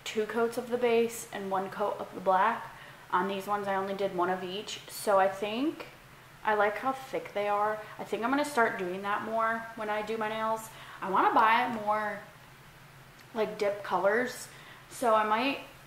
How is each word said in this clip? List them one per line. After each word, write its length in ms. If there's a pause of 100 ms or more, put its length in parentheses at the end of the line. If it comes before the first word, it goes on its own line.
two 220
coats 320
of 120
the 80
base 540
and 180
one 200
coat 300
of 140
the 60
black. 560 (360)
On 180
these 180
ones, 200
I 80
only 180
did 220
one 140
of 140
each. 460
So 300
I 100
think 560 (580)
I 120
like 240
how 120
thick 420
they 140
are. 320 (180)
I 60
think 200
I'm 60
gonna 140
start 340
doing 260
that 200
more 400 (140)
when 120
I 120
do 160
my 100
nails. 400 (340)
I 80
wanna 240
buy 360 (160)
more, 340 (1160)
like, 240
dip 280
colors. 640 (400)
So 260
I 80
might, 360 (280)